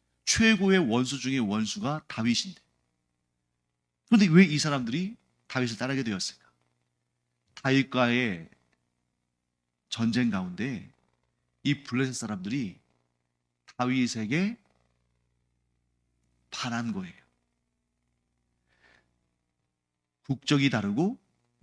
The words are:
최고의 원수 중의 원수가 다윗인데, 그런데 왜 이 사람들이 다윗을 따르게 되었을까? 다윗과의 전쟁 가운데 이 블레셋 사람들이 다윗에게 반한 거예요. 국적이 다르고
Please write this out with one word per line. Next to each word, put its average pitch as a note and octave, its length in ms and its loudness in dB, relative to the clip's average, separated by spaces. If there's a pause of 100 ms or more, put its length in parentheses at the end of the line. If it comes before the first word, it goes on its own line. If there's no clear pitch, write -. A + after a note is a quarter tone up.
(260)
최고의 G3 540 4
원수 B2+ 400 0
중의 C3 200 -2
원수가 A2 680 -2
다윗인데, A#2 540 -4 (1500)
그런데 G#3+ 200 6
왜 E3+ 180 8
이 D3 140 0
사람들이 D3 580 -4 (300)
다윗을 A#2+ 300 -4
따르게 C3 260 -4
되었을까? - 460 -6 (1080)
다윗과의 B2 920 0 (1400)
전쟁 A#2 400 -2
가운데 F#2+ 640 -6 (720)
이 C#3+ 200 -4
블레셋 B2+ 320 -4
사람들이 G#2 640 -8 (960)
다윗에게 B2+ 800 -2 (1900)
반한 A#2 420 -4
거예요. F#2 200 -8 (3000)
국적이 C#3 460 0
다르고 A#2+ 500 -2 (440)